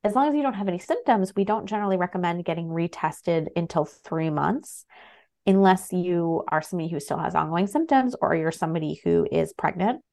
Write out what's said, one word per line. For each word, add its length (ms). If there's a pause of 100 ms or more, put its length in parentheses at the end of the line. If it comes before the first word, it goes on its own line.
as 100
long 140
as 60
you 80
don't 100
have 160
any 100
symptoms, 560
we 100
don't 200
generally 320
recommend 480
getting 240
retested 880
until 300
three 420
months, 560 (640)
unless 480
you 540
are 120
somebody 300
who 100
still 160
has 180
ongoing 320
symptoms 540
or 140
you're 180
somebody 500
who 300
is 220
pregnant. 480 (100)